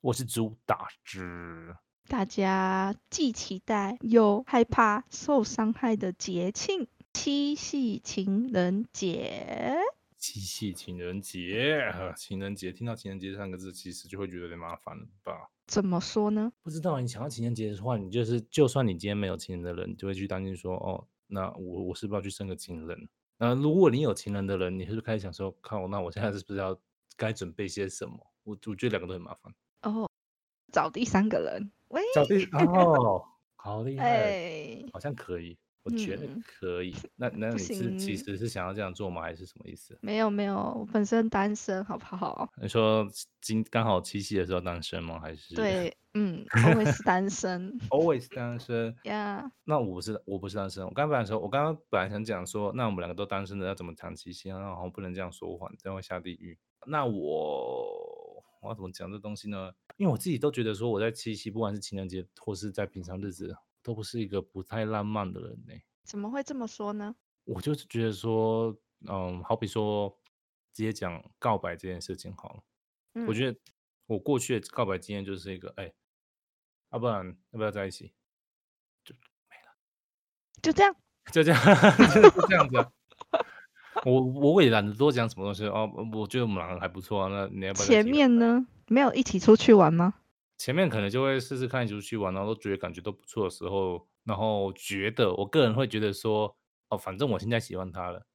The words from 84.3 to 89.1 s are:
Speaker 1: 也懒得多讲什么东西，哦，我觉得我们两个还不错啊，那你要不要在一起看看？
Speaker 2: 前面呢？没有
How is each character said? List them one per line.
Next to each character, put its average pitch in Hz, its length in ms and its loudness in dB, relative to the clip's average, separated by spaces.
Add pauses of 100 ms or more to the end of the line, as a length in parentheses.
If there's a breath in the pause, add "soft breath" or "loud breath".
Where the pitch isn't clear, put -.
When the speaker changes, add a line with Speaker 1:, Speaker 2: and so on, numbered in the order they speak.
Speaker 1:
也 127 80 10
懒 107 160 6
得 104 80 -2
多 139 160 6
讲 120 180 2
什 - 80 -8
么 95 80 -6
东 101 80 -2
西， 101 140 -4
哦， 104 240 0 (220)
我 110 120 -2
觉 127 140 -2
得 123 60 2
我 113 40 0
们 101 80 0
两 90 160 -4
个 90 60 -6
还 95 80 -4
不 92 140 -6
错 98 200 -2
啊， 95 80 0
那 98 200 -2
你 95 180 -6
要 98 80 -4
不 98 60 -4
要 - 40 0
在 - 0 -
一 - 20 -2
起 269 80 6
看 - 20 8
看？ 214 80 6
Speaker 2:
前 - 20 0
面 254 320 6
呢？ 240 260 4 (220)
没 240 140 6
有 269 120 4